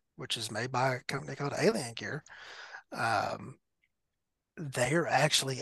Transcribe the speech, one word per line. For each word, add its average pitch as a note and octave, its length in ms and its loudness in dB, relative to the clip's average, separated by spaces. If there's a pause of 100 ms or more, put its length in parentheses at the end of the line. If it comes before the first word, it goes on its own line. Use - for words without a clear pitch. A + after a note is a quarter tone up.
(160)
which - 220 -6
is A2 140 -6
made A#2 200 -2
by B2+ 240 2
a B2 120 -8
company C#3 280 -6
called C#3+ 240 -4
Alien D#3 340 4
Gear, G#2+ 300 -6 (720)
um, A2 600 0 (1000)
they C3+ 360 0
are E3 140 4
actually C3+ 540 4